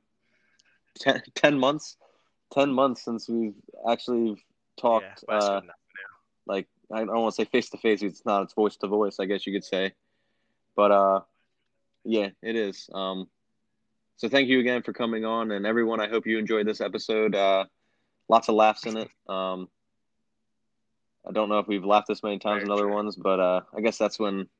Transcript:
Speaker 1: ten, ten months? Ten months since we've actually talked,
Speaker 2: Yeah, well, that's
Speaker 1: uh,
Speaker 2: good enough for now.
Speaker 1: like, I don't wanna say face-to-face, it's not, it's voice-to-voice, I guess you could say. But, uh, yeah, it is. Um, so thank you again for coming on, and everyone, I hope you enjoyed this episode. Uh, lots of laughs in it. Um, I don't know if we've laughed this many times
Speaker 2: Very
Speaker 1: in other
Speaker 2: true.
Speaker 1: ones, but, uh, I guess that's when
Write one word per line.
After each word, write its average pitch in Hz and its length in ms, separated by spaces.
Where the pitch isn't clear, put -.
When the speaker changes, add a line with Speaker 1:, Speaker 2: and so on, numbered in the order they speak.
Speaker 1:
ten, 135 200
ten 147 240
months? 143 380
Ten 139 200
months 127 320
since 117 240
we've 113 280
actually 117 500
talked, 113 240
Speaker 2:
Yeah, 98 100
well, 107 140
that's 101 60
Speaker 1:
uh, 98 80
Speaker 2:
good 95 100
enough 85 100
for - 240
now. - 560
Speaker 1:
like, 95 140
I 110 100
don't 98 40
wanna 113 140
say 110 140
face-to-face, 107 580
it's 92 200
not, 101 200
it's - 100
voice-to-voice, 104 640
I 98 60
guess 98 240
you 98 40
could 98 120
say. 95 300
But, 101 160
uh, 98 280
yeah, 107 240
it 113 140
is. 101 400
Um, 95 320
so 117 100
thank 135 200
you 131 120
again 123 240
for 113 80
coming 113 320
on, 113 260
and 101 160
everyone, 113 340
I 104 60
hope 110 220
you 110 100
enjoyed 107 300
this 107 120
episode. 107 540
Uh, 98 300
lots 117 200
of 110 60
laughs 107 320
in 110 100
it. 110 120
Um, 92 400
I 95 40
don't 104 160
know 104 100
if 101 80
we've 101 180
laughed 104 220
this 107 160
many 101 160
times 104 220
Speaker 2:
Very 101 60
Speaker 1:
in 101 40
other 104 140
Speaker 2:
true. 101 100
Speaker 1:
ones, 104 220
but, 95 240
uh, 90 200
I 107 40
guess 110 180
that's 104 180
when 98 300